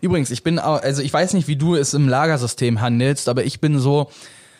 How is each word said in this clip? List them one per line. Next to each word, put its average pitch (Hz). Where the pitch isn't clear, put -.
übrigens, 175
ich 127
bin 170
au-, 156
also 139
ich 139
weiß 180
nicht, 170
wie 147
du 165
es 143
im 143
Lagersystem 123
handelst, 123
aber 123
ich -
bin 151
so, 139